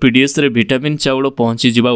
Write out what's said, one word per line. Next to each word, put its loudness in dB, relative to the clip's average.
ପିଡିଏସ୍ରେ 2
ଭିଟାମିନ୍ -2
ଚାଉଳ 0
ପହଞ୍ଚିଯିବା 0